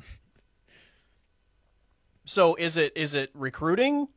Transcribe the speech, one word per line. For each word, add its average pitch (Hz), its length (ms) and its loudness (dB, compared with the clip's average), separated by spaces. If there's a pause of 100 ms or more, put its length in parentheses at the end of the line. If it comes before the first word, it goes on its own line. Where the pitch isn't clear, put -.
(2250)
So 170 320 4
is 170 200 -4
it, 151 200 0
is 151 180 -4
it 135 180 -2
recruiting? 196 840 0